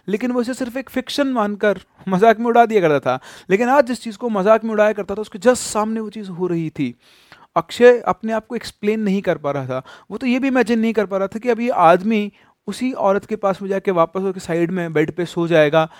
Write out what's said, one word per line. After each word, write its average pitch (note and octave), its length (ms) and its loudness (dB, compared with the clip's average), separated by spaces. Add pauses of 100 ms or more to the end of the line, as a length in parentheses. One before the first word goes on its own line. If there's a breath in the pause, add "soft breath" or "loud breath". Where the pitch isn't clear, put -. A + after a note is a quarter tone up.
लेकिन A3 240 -2
वो B3 100 0
इसे B3 120 -6
सिर्फ B3 240 -8
एक C4 120 -10
फिक्शन C4+ 380 -4
मानकर G#3 520 0 (280)
मजाक G3+ 320 4
में A#3+ 60 -4
उड़ा A#3 200 6
दिया G#3+ 160 2
करता D3+ 180 4
था। B2+ 200 -2 (300 loud breath)
लेकिन A3+ 200 2
आज C4+ 160 4
जिस B3 160 -6
चीज़ A3 160 -12
को A#3+ 120 -6
मजाक G#3+ 340 2
में A3+ 80 -6
उड़ाया G#3+ 220 2
करता G3+ 220 -8
था, G#3+ 60 -6
उसके G#3 180 -14
just A3+ 180 2
सामने A3 420 -4
वो G#3+ 100 -10
चीज़ G#3 200 -12
हो F3+ 180 -4
रही E3 220 -2
थी। B2 260 -4 (600 soft breath)
अक्षय A#3+ 440 4
अपने A3 340 -4
आप A3 140 -6
को A#3+ 80 -8
एक्सप्लेन A3 440 -4
नहीं G3 220 0
कर E3+ 160 -2
पा D3 140 -4
रहा C#3 160 -6
था। C3 160 -6 (280 loud breath)
वो G#3+ 60 -10
तो C4 100 -4
ये B3 120 2
भी C4+ 80 -2
इमेजिन A#3+ 320 2
नहीं A3+ 140 0
कर G#3+ 120 0
पा F#3+ 120 -4
रहा F#3+ 100 -2
था A3 120 -12
कि A#3+ 100 -2
अभी A#3 200 0
आदमी G3 640 2 (360 soft breath)
उसी A#3+ 240 -6
औरत G3 340 0
के G#3+ 100 -8
पास G3 260 -4
में G3 80 -8
जाके G3 220 -4
वापस F3 300 0
उसके F#3+ 180 -4
साइड E3+ 320 -2
में E3+ 220 -4
बेड D3+ 180 2
पे F3 140 -6
सो E3+ 220 -4
जाएगा, D#3 420 4 (100)